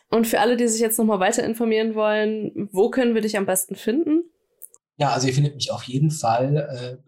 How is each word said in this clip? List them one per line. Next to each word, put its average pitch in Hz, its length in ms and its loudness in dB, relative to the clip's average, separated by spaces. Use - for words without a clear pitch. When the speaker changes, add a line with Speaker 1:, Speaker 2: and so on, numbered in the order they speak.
Speaker 1:
Und 226 180 2
für - 140 0
alle, 240 160 2
die 240 100 2
sich 220 140 0
jetzt 220 180 0
noch 226 60 2
mal 208 160 2
weiter 226 240 0
informieren 226 500 0
wollen, 214 800 -2
wo 220 180 2
können 240 240 2
wir 220 80 0
dich 220 140 -2
am 196 100 -2
besten 190 300 -2
finden? 311 480 0
Speaker 2:
Ja, 143 120 2
also 127 180 0
ihr 127 60 0
findet 143 220 2
mich - 140 -6
auf 110 120 -6
jeden 143 280 0
Fall, 127 460 0
äh, 127 400 -6